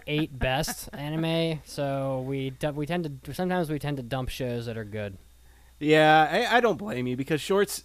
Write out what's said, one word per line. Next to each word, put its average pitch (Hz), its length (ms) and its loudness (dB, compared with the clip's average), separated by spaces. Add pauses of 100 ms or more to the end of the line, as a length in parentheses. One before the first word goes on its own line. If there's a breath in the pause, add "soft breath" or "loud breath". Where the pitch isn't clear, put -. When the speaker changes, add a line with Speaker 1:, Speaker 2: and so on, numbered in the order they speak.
Speaker 1:
<laughs> - 40 -18
eight 151 320 -2
best 131 540 -2
anime, 160 720 -2
so 135 560 -4
we 135 300 -4
du-, 147 220 -4
we 147 120 -4
tend 151 400 -4
to, 143 80 -10
sometimes 180 380 0
we 151 80 -2
tend 147 180 -4
to 131 60 -4
dump 127 260 -4
shows 120 380 -4
that 113 100 -6
are 113 80 -8
good. 101 320 -8 (600 soft breath)
Speaker 2:
Yeah, 156 500 8 (220)
I, 226 80 6
I - 20 4
don't 220 160 2
blame 120 300 -4
you 127 100 -2
because 143 240 -2
shorts, 190 440 0